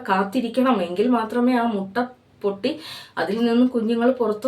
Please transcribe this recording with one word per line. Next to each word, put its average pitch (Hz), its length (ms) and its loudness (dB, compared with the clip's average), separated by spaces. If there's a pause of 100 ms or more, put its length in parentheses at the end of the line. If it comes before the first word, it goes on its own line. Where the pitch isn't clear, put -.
കാത്തിരിക്കണം. 226 680 0 (100)
എങ്കിൽ 190 200 0 (100)
മാത്രമേ 240 360 0 (100)
ആ - 20 0 (100)
മുട്ട 190 220 -6 (460)
പൊട്ടി 202 280 -2 (460)
അതിൽ 214 200 -2 (100)
നിന്നും 240 280 4
കുഞ്ഞുങ്ങൾ 233 340 2 (100)
പുറത്തു 214 280 0